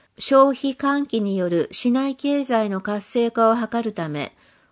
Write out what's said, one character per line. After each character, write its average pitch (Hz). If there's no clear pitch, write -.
消 269
費 262
喚 277
起 226
に 202
よ 180
る 170
市 -
内 269
経 285
済 226
の 190
活 208
性 233
化 226
を 226
図 233
る 220
た 170
め、 147